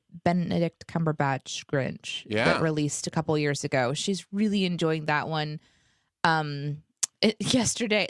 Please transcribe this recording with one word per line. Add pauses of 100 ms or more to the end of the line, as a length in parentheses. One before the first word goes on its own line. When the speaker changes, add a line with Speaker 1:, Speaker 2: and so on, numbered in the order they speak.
(240)
Speaker 1:
Benedict
Cumberbatch
Grinch
Speaker 2:
Yeah.
Speaker 1:
that
released
a
couple
years
ago.
She's
really
enjoying
that
one. (640)
Um, (420)
it,
<laughs>
yesterday,